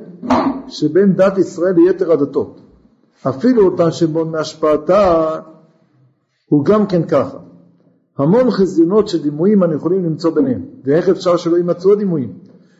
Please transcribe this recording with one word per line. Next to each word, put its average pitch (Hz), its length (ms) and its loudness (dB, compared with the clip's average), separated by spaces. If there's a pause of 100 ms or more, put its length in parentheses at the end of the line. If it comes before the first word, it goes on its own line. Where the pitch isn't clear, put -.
(680)
שבין 175 460 0
דת 190 240 2
ישראל 185 380 -2
ליתר 175 360 2
הדתות, 139 500 -2 (640)
אפילו 208 420 2
אותן 175 260 2
שבון 160 400 -2
מהשפעתה, 160 1080 0 (1080)
הוא 143 160 2
גם 208 200 2
כן 170 180 -2
ככה. 139 340 -2 (800)
המון 208 340 2
חזיונות 185 560 0
של 160 160 -4
דימויים 175 400 2
אנחנו 160 140 -2
יכולים 175 280 -2
למצוא 160 260 -2
ביניהם, 131 300 -2 (240)
ואיך 165 240 0
אפשר 175 280 0
שלא 170 200 0
יימצאו 175 360 0
הדימויים? 170 400 -2 (460)